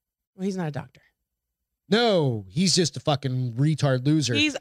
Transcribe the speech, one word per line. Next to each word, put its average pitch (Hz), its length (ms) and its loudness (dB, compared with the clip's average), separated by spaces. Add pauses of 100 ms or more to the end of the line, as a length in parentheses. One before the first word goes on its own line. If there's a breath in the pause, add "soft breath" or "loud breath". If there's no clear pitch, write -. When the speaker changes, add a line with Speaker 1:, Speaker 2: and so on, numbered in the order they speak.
(340)
Speaker 1:
Well, 190 120 -8
he's 190 100 -4
not 170 120 -6
a - 20 -8
doctor. 143 320 -14 (880)
Speaker 2:
No, 165 580 2
he's 156 260 0
just 170 220 0
a 123 40 -12
fucking 127 580 -2
retard 139 480 0
loser. 147 260 2
Speaker 1:
He's 294 280 0